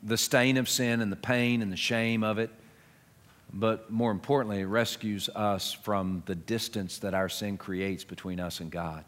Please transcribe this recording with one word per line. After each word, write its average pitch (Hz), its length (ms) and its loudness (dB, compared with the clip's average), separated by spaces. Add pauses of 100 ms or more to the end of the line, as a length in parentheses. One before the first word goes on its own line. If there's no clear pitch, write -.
the 110 160 0
stain 131 400 4
of 127 120 2
sin 117 320 2
and 101 100 0
the 95 60 -4
pain 120 440 2
and 101 100 -2
the 90 60 -4
shame 113 460 2
of 110 160 0
it. 113 100 0 (1000)
But 110 380 0
more 113 220 2
importantly, 107 500 2
it 95 40 0
rescues 104 640 0
us 101 440 0
from 95 520 -2
the 95 100 -4
distance 101 640 -4
that 98 140 -2
our 95 160 2
sin 101 280 -4
creates 95 460 -4
between 90 360 -8
us 87 200 -6
and 82 100 -8
God. 80 380 -6